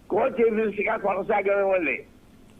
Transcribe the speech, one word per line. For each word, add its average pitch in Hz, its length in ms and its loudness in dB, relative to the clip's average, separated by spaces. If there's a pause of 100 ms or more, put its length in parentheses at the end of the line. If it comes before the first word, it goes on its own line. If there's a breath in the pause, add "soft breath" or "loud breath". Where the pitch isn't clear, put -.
(100)
కో 202 160 2
చీఫ్ 226 280 2
మినిస్టర్గా 208 420 -2
కొనసాగనివ్వండి. 196 1080 0 (560)